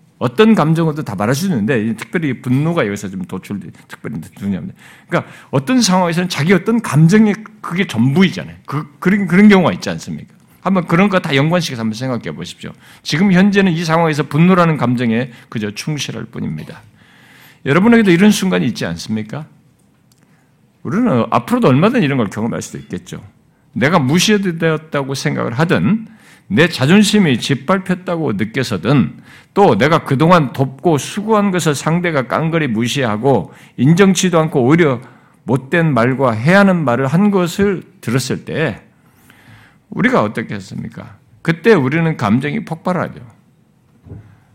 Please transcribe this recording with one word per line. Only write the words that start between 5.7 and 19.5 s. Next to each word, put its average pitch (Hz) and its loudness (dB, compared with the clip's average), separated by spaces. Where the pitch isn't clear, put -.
상황에서는 180 0
자기 170 0
어떤 220 0
감정이 202 4
그게 175 -4
전부이잖아요. 127 0
그, 151 -10
그런, 202 0
그런 190 6
경우가 185 6
있지 - -8
않습니까? - -10
한번 185 -2
그런 185 2
거 185 0
다 156 -2
연관시켜서 156 0
한번 110 -4
생각해 113 -6
보십시오. - -14
지금 185 0
현재는 196 4
이 165 -2
상황에서 160 0
분노라는 170 4
감정에 123 -2
그저 104 -6
충실할 127 -10
뿐입니다. - -12
여러분에게도 196 4
이런 190 6
순간이 180 0
있지 113 -6
않습니까? 107 -8